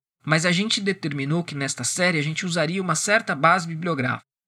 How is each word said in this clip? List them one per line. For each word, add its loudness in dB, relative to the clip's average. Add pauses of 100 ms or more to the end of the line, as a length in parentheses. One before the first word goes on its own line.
(240)
mas 2
a 4
gente 2
determinou -2
que -12
nesta -4
série 2
a 2
gente -2
usaria 0
uma 2
certa 2
base 2
bibliográfica, -2 (220)